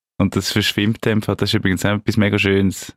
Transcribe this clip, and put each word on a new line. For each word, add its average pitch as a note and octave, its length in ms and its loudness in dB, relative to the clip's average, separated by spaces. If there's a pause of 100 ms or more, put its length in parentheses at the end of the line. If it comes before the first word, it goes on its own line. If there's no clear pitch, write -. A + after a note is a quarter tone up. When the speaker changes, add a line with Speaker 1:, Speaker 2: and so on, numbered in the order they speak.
Speaker 1:
<laughs> - 160 -10
Speaker 2:
Und G2 140 0
das - 160 -2
verschwimmt G#2+ 560 0
einfach. G#2+ 280 0
Das G2+ 140 -2
ist - 60 0
übrigens F#2+ 300 0
auch G#2 100 0
etwas G#2 220 -4
mega G#2 200 2
Schönes. G2 600 0